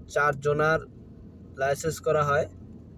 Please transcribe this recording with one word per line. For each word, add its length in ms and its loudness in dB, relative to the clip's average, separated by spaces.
চারজনার 680 2
লাইসেন্স 340 0
করা 220 4
হয়, 180 4